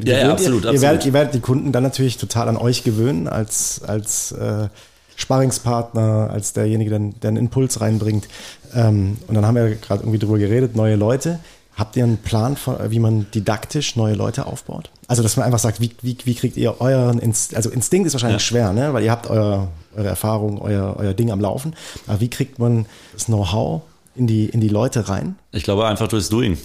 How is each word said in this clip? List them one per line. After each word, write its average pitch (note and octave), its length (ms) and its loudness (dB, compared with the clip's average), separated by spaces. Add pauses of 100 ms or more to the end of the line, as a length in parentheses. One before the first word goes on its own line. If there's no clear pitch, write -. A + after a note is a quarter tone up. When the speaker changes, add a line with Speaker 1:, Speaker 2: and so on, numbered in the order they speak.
Speaker 1:
Ja, B2 120 2
ja, C3 40 4
Speaker 2:
gewöhnt C3+ 140 4
Speaker 1:
absolut, A#2+ 320 2
Speaker 2:
ihr, A2+ 80 0
ihr C#3 80 4
werdet, C#3+ 180 6
Speaker 1:
absolut. - 80 -4
Speaker 2:
ihr C3+ 60 2
werdet C#3 220 2
die B2 60 0
Kunden C3 320 0
dann B2 100 2
natürlich C3 340 0
total A2+ 320 -2
an A2+ 80 0
euch A#2+ 280 0
gewöhnen B2+ 440 0
als, - 540 -4
als, - 500 -4
äh, G#2+ 360 -4 (480)
Sparringspartner, A#2 1120 0
als - 240 -6
derjenige, A2 360 0
der, G#2+ 80 0
der G#2 300 -4
einen A2 80 0
Impuls A#2+ 440 0
reinbringt. G#2+ 480 0 (460)
Ähm, G#2+ 420 2 (120)
und - 60 -2
dann G#2 120 4
haben A#2 80 4
wir A2+ 220 2
gerade - 260 -2
irgendwie A2 160 0
drüber G#2+ 200 2
geredet, A2 380 2
neue A2 200 4
Leute. C#3 420 0 (380)
Habt - 200 -4
ihr B2+ 80 2
einen A#2 140 2
Plan, A#2 380 -2
von, C3 200 -4 (140)
wie A2+ 100 0
man A2 320 2
didaktisch A2 640 -2
neue G#2+ 180 2
Leute G#2 320 -4
aufbaut? - 440 -12 (180)
Also, - 140 2
dass A2 140 2
man B2+ 100 2
einfach A#2+ 120 2
sagt, A2 220 0
wie, A#2 100 0 (120)
wie, A#2+ 220 -4
wie B2 100 0
kriegt A#2+ 220 -4
ihr A#2+ 240 0
euren B2 400 2
Inst-, - 340 -2
also G#2 160 0
Instinkt F3 360 0
ist D3+ 80 -2
wahrscheinlich A2+ 280 0
Speaker 1:
Ja. - 40 -2
Speaker 2:
schwer, A2+ 260 2
ne? C3+ 200 0
Weil A2 120 0
ihr A2 60 2
habt A#2 180 -2
euer, G2+ 400 2 (280)
eure G#2 120 -2
Erfahrung, G#2 520 -2
euer, G2 380 -2
euer G2 160 -2
Ding A#2 160 0
am G2 100 0
Laufen. C3 340 -2 (320)
Aber G#2+ 140 0
wie A#2+ 100 0
kriegt - 280 -6
man A#2+ 280 2 (260)
das G2 140 -10
Know-how A2+ 560 0 (340)
in B2 120 0
die, A2 180 2
in A2+ 140 0
die G#2+ 80 4
Leute G#2 400 0
rein? G2 280 -4 (160)
Speaker 1:
Ich G#2 120 -6
glaube G#2 220 2
einfach G#2+ 220 0
durchs G#2 200 0
Doing. G#2+ 360 0